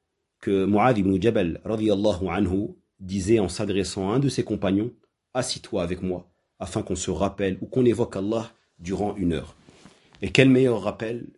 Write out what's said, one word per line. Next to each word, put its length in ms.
que 260
Mu'adh 320
ibn 240
Jabal, 440
radiyallahu 640
anhu, 420
disait 380
en 100
s'adressant 640
à 60
un 40
de 80
ses 160
compagnons, « 480
Assis-toi 480
avec 180
moi, 300
afin 240
qu'on 140
se 160
rappelle 500
ou 60
qu'on 180
évoque 300
Allah 360
durant 380
une 160
heure. » 220
Et 80
quel 180
meilleur 320
rappel 460